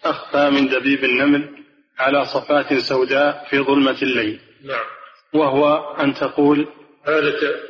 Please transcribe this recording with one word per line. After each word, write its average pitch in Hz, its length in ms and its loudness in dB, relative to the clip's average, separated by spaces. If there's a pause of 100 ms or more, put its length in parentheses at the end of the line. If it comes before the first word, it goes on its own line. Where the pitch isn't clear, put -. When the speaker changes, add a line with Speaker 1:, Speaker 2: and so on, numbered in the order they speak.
Speaker 1:
أخفى 143 460 0
من 139 180 2
دبيب 131 360 0
النمل 143 600 0 (340)
على 139 260 2
صفات 143 500 -2
سوداء 135 760 0
في 139 80 2
ظلمة 135 440 2
الليل. 120 380 -2 (240)
Speaker 2:
نعم. 127 200 -6 (500)
Speaker 1:
وهو 147 600 2
أن 139 180 0
تقول، 147 540 2 (380)
Speaker 2:
هذا 147 240 0
ت-، 147 400 -4